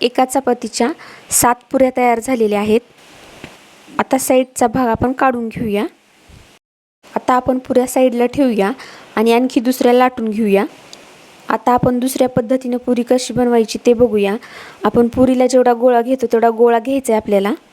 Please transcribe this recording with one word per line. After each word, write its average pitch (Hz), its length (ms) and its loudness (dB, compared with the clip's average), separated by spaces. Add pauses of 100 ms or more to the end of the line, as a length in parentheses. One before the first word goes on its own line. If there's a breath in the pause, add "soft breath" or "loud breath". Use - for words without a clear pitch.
एका 254 240 0
चपातीच्या 240 640 -2 (420 loud breath)
सात 240 240 2 (160)
पुऱ्या 262 260 2
तयार 240 240 2
झालेल्या 220 400 -2
आहेत. 214 200 2 (1160)
आता - 200 -2
साईडचा 262 480 0
भाग 247 220 -2
आपण 240 240 -2
काढून 247 360 -2
घेऊया. 214 360 -4 (1300)
आता 254 200 -2
आपण 254 240 -2
पुऱ्या 247 280 0
साईडला 247 400 0
ठेवूया 247 460 0 (440 loud breath)
आणि 226 160 2
आणखी 254 280 0
दुसऱ्या 247 320 0
लाटून 247 380 0
घेऊया. 202 340 0 (840)
आता 226 240 0
आपण 247 260 0
दुसऱ्या 254 300 -2
पद्धतीनं 254 480 -4
पुरी 247 260 -2
कशी 247 300 -2
बनवायची 233 540 0
ते 240 60 4
बघूया. 214 440 0 (480 loud breath)
आपण 240 240 2
पुरीला 254 380 2
जेवढा 247 260 4
गोळा 240 300 2
घेतो, 254 240 -2
तेवढा 233 240 2
गोळा 233 280 2
घ्यायचा 262 340 -4
आहे 214 100 0
आपल्याला 202 300 0 (200)